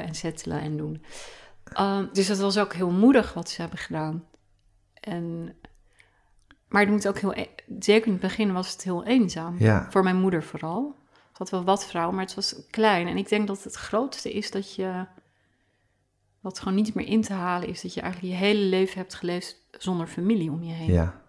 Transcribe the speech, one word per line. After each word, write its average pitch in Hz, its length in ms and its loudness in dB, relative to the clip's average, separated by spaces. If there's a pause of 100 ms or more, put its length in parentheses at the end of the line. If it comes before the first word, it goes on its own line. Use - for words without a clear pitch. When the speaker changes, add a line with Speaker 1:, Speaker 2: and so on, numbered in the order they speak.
Speaker 1:
en 156 100 -8
settelen 160 460 -6
en 151 160 -4
doen. 156 260 -8 (680)
Ehm, 196 400 0
dus 190 140 2
dat 202 120 0
was 196 180 2
ook 202 160 2
heel 175 180 0
moedig 220 420 6
wat 170 160 -8
ze - 120 -8
hebben 170 180 -8
gedaan. 160 440 -4 (720)
En, 170 600 -8 (1120)
maar 208 140 4
het 202 100 4
moet 202 160 2
ook 196 120 0
heel 196 180 -2
e-, - 100 -6 (320)
zeker 220 260 6
in 220 60 2
het 185 100 0
begin 196 320 0
was 185 180 -4
het - 120 -12
heel 180 220 -4
eenzaam. 185 540 2
Speaker 2:
Ja. 107 300 6
Speaker 1:
Voor 190 140 4
mijn 185 160 4
moeder 180 240 2
vooral. 196 520 -6 (180)
Ze - 260 -20
had 185 100 -8
wel 185 140 -4
wat 196 220 2
vrouwen, 175 300 -2
maar 185 100 -2
het - 100 -12
was - 200 -4 (140)
klein. 202 380 4
En 175 100 -2
ik 196 120 -4
denk 214 180 2
dat 196 160 -6
het - 120 -12
grootste - 560 -4
is 208 200 -6
dat 196 240 -8
je, 185 300 -4 (1300)
wat 190 200 -10
gewoon 190 160 -2
niet 214 180 2
meer 190 140 -4
in 220 140 4
te 208 120 -4
halen 180 340 -2
is, 175 140 -8
dat 180 120 -10
je - 80 -6
eigenlijk 180 320 -6
je 180 60 -4
hele 208 220 4
leven 190 360 2
hebt 185 180 -10
geleefd 175 400 -6 (160)
zonder 175 360 -2
familie 175 440 0
om 170 120 -4
je 165 100 -8
heen. 165 180 0
Speaker 2:
Ja. 87 380 2